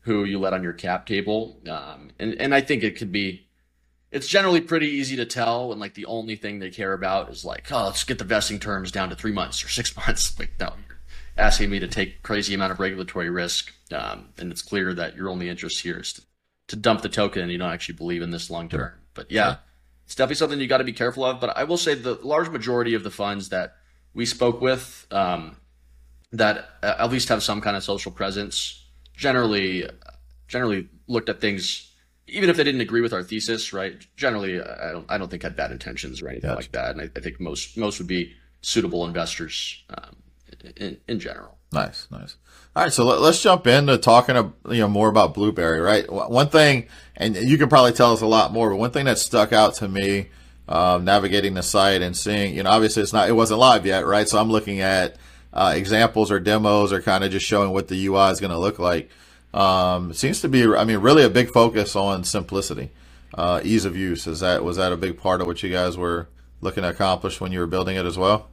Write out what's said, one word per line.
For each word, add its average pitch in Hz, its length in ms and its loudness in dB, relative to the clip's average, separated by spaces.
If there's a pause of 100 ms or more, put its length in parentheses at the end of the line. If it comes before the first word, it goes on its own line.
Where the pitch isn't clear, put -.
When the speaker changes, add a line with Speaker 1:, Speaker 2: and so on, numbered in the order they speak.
Speaker 1:
who 104 240 -2
you 98 140 -4
let 95 160 -2
on 92 80 -4
your 87 100 -6
cap 90 320 -6
table. 107 640 -6
Um, 73 500 -14
and, 110 220 -6
and 139 140 -2
I 139 80 4
think 123 200 -2
it 104 140 -4
could 98 160 -10
be, 95 340 -6 (640)
it's 139 180 -8
generally 185 340 4
pretty 165 260 -2
easy 135 280 -6
to 120 100 -6
tell 120 420 -4
when, 107 100 -8
like, 101 140 -12
the 104 140 -16
only 110 300 -10
thing 104 220 -12
they 95 120 -12
care 98 240 -6
about 95 360 -4
is, - 140 -16
like, - 260 -12
"Oh, 120 140 -2
let's 98 200 -6
get 127 140 -6
the 120 60 -8
vesting 104 340 -2
terms 95 320 -8
down 95 200 -6
to 90 40 -10
three 107 180 -6
months 92 300 -6
or - 60 -12
six - 280 -6
<laughs> - 60 -10
months." - 360 -2
Like, - 200 -6
no, - 140 -6 (640)
asking 104 340 4
me 101 100 -2
to 90 80 -6
take - 340 -6
crazy 101 320 -4
amount 95 180 -2
of 92 80 -8
regulatory 92 500 -6
risk, 87 420 -6 (200)
um, 52 360 -10 (100)
and 90 140 -10
it's - 100 -12
clear 92 320 -4
that 85 220 -8
your 95 120 -8
only 90 200 -6
interest 87 340 -8
here 87 160 -8
is - 160 -10
to, - 80 -20 (460)
to - 80 -12
dump 110 260 0
the 104 60 -6
token 101 340 -2
and 87 100 -6
you 87 60 -6
don't 90 140 -6
actually 85 240 -12
believe 85 260 -8
in 85 80 -8
this 85 200 -10
long 85 180 -10
term. 78 120 -6
Speaker 2:
Sure. - 180 -12 (160)
Speaker 1:
But - 160 -16
yeah, 104 240 0
Speaker 2:
Sure. - 40 -18 (480)
Speaker 1:
it's - 80 -16
definitely 131 220 -2
something 143 240 -2
you 135 60 -4
gotta 127 180 0
be 123 80 -8
careful 123 320 -4
of. 127 160 -4
But 117 160 -4
I 131 80 -2
will 165 140 -4
say 160 160 -2
the 123 280 -6
large 151 280 -2
majority 120 440 -2
of 104 80 -4
the 98 80 -10
funds 101 400 -8
that 90 260 -6 (380)
we 117 120 -4
spoke 120 340 -2
with, 127 500 -4
um, 90 460 -4 (760)
that 107 360 0 (140)
a-, 101 200 -2
at 117 80 2
least 123 180 -2
have 107 140 0
some 104 180 -4
kind 101 160 -4
of 95 80 -6
social 98 280 -6
presence - 720 -8 (320)
generally, 104 720 0 (600)
generally 107 400 -4 (180)
looked 117 220 -4
at 104 120 -6
things, 98 500 -6 (360)
even 185 240 0
if 170 60 2
they 156 80 2
didn't 135 160 0
agree 113 200 0
with 113 120 -2
our 92 100 -4
thesis, 110 500 -6
right? 95 340 -10 (100)
Generally, 98 460 -4
I - 300 -12
don't, 82 180 -14
I 104 80 -4
don't 95 120 -8
think 87 120 -12
had - 140 -8
bad 67 160 -6
intentions 64 500 -12
or 67 60 -12
anything 64 220 -8
Speaker 2:
Gotcha. 64 100 -6
Speaker 1:
like 60 120 -16
that. 62 200 -6
And - 100 -10
I, - 140 -12
I - 40 -10
think - 200 -12
most, 78 360 -10
most 104 220 -4
would 87 100 -10
be 90 240 -4 (300)
suitable 87 440 -2
investors, - 840 -8
um, - 260 -18 (600)
in, - 220 -10 (100)
in 113 120 -4
general. - 380 -16 (140)
Speaker 3:
Nice, - 380 -6
nice. 50 260 -16 (400)
All 160 60 2
right, 180 100 0
so 120 120 2
let, 117 160 4
let's 160 200 6
jump 185 260 6
into 143 300 6
talking, 123 400 6
uh, 107 140 2 (180)
you 117 120 0
know, 104 80 4
more 104 200 4
about 104 240 6
Blueberry, 85 480 2
right? 98 260 4
W-, 101 220 -4
one 131 200 4
thing, 147 380 6 (300)
and 107 180 -2
you 123 220 4
can 135 120 4
probably 123 240 8
tell 120 200 6
us 110 80 2
a 110 60 0
lot 110 260 6
more, 113 180 2
but 95 60 -2
one 117 140 0
thing 139 160 -2
that 117 120 2
stuck 107 340 2
out 107 240 6
to 104 120 -6
me, 98 400 0 (400)
um, 87 360 2
navigating 98 500 2
the 90 80 -4
site 98 400 2
and 90 140 -4
seeing, 101 380 -2
you 87 80 -4
know, 92 80 2
obviously 110 320 4
it's 98 100 -2
not, 104 160 4
it 120 40 4
wasn't 113 260 4
live 120 280 6
yet, 95 200 2
right? 104 220 2
So 110 100 2
I'm 110 120 4
looking 107 300 0
at, 95 360 2 (360)
uh, 92 220 2
examples 101 560 2
or 98 100 2
demos 104 520 4
or 95 80 0
kinda 95 280 2
just 95 180 -2
showing 101 260 2
what 95 160 -2
the 92 80 -4
U 95 200 0
I 98 140 8
is 90 100 -2
gonna 90 180 -4
look 101 200 -2
like. 87 320 0 (440)
Um, 90 580 2
seems - 300 -4
to - 60 -2
be, 127 180 6
I 107 180 6
mean, 110 140 0
really 135 260 8
a 117 60 6
big 117 200 2
focus 110 460 2
on 98 280 0
simplicity, 95 640 -4 (440)
uh, 87 300 0
ease 104 200 2
of 90 120 -2
use. 92 300 -4
Is 80 140 -6
that, 90 240 2
was 87 120 -4
that 92 160 0
a 87 40 -2
big 87 220 -4
part 92 220 0
of 90 60 -2
what 87 160 -6
you 95 80 -4
guys 90 260 0
were 85 320 -4 (320)
looking 92 240 -4
to 87 60 0
accomplish 95 500 -2
when 92 120 -6
you 92 80 -2
were 87 60 0
building 92 300 -2
it 92 100 -2
as 85 100 -4
well? 95 360 0